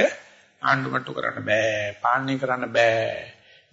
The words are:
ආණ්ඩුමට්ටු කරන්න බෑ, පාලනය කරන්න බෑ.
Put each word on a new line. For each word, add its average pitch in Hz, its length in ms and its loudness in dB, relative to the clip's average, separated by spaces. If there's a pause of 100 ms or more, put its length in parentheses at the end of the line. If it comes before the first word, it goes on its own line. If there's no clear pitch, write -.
(640)
ආණ්ඩුමට්ටු 131 500 0
කරන්න 117 320 -6
බෑ, 107 520 0
පාලනය 135 400 0
කරන්න 127 320 -2
බෑ. 113 680 2 (380)